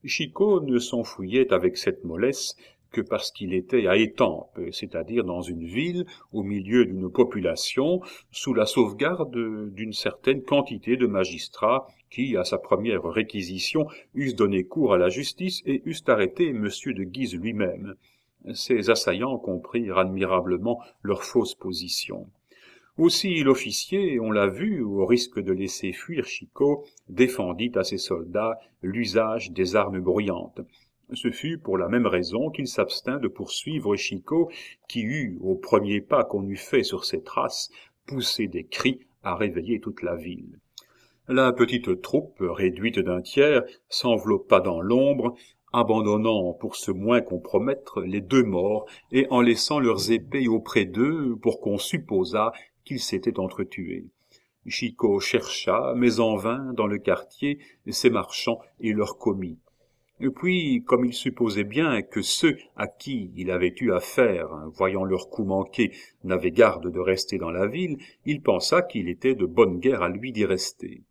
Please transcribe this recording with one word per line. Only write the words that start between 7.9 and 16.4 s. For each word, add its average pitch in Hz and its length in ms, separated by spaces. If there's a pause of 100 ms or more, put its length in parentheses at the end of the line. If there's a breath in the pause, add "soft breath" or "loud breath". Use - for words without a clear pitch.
sous - 240
la 110 100
sauvegarde 113 1080
d'une 107 180
certaine 131 500
quantité 131 540
de 123 100
magistrats 101 800 (240 loud breath)
qui, 123 280
à 90 60
sa - 120
première 98 480
réquisition, 98 840 (280 loud breath)
eussent 131 220
donné 98 280
cours 123 300
à 90 40
la 90 120
justice 180 560
et 135 180
eussent 160 240
arrêté 123 460